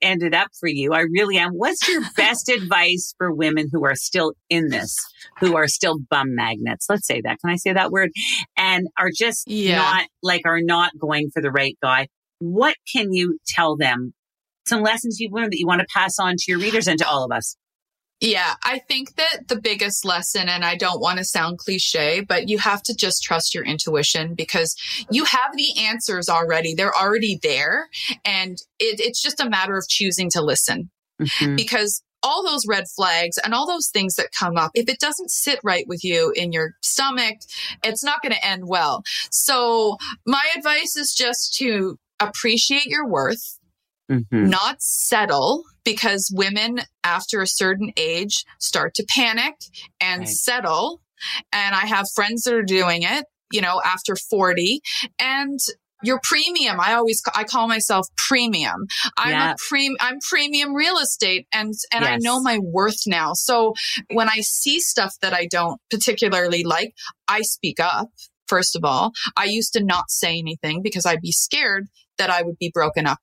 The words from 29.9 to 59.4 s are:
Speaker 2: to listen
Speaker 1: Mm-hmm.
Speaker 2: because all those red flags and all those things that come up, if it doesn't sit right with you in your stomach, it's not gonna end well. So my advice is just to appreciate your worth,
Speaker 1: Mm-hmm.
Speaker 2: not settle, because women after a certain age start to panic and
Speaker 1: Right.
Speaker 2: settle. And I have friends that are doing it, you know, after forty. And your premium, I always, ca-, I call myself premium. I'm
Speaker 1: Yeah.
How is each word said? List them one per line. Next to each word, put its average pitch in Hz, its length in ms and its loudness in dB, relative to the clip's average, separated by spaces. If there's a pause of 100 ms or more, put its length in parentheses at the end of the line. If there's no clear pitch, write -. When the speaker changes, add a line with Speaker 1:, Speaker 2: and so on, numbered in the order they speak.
Speaker 2:
to 165 120 2
listen 151 480 0 (300)
Speaker 1:
Mm-hmm. 147 360 0
Speaker 2:
because 214 460 0 (200)
all 311 220 0
those 294 220 -2
red 196 180 0 (100)
flags 175 440 0
and 220 160 -2
all 277 120 0
those 339 220 -2
things 190 280 0
that - 200 -2
come 175 200 -2
up, 160 180 2
if 233 140 2
it 262 100 -4
doesn't 302 320 -4
sit - 320 -2
right 185 240 0
with 175 160 -8
you 170 320 2
in 175 180 -2
your 160 200 -2 (100)
stomach, 254 540 0 (480)
it's 220 180 -2
not 294 200 -2
gonna 247 200 -2
end 185 240 -2
well. 165 360 0 (280)
So 226 640 2 (300)
my 277 180 2 (120)
advice 302 400 0
is 294 180 -2
just 247 440 0
to 101 400 0 (200)
appreciate 240 680 0
your 294 200 -2
worth, 190 520 -2 (500)
Speaker 1:
Mm-hmm. 117 420 2
Speaker 2:
not 208 320 2
settle, 214 840 2 (200)
because 208 480 0
women 208 460 0 (240)
after 185 400 -2
a 190 60 0
certain 196 480 0
age 170 480 -2 (160)
start 160 340 -2
to 214 180 -2
panic 247 420 0 (460)
and 185 200 0
Speaker 1:
Right. 180 80 -6
Speaker 2:
settle. 240 720 0 (520)
And 202 220 0
I 196 120 2
have 202 280 2
friends 220 280 0
that 247 120 2
are 226 80 2
doing 185 400 2
it, 254 220 0 (260)
you 208 100 0
know, 185 240 0
after 185 300 0
forty. 185 680 0 (380)
And 269 400 -2 (460)
your 254 180 0
premium, 311 560 0
I 190 140 2
always, 233 280 2
ca-, - 140 -2
I 214 80 0
call 226 240 0
myself 214 400 0 (100)
premium. 175 720 0 (300)
I'm 170 160 2
Speaker 1:
Yeah. 156 200 2